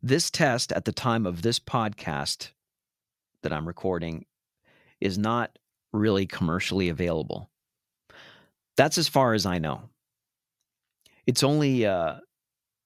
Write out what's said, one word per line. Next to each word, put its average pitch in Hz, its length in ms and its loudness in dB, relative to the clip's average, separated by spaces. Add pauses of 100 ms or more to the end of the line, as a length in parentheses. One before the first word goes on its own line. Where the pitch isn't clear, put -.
This 147 300 2
test, 127 400 0
at - 140 -2
the 110 80 -2
time 117 340 0
of 87 160 -4
this 117 160 2
podcast 95 920 -4 (920)
that - 100 -2
I'm 78 140 -4
recording, 85 580 -4 (760)
is 98 180 -2
not 113 400 -2 (340)
really 104 340 2
commercially 90 640 -2
available. 82 600 -4 (1300)
That's 151 220 4
as 165 100 0
far 127 260 4
as 98 120 0
I 90 120 0
know. 78 320 -6 (1400)
It's 139 160 2
only, 139 440 4
uh, 85 340 0 (640)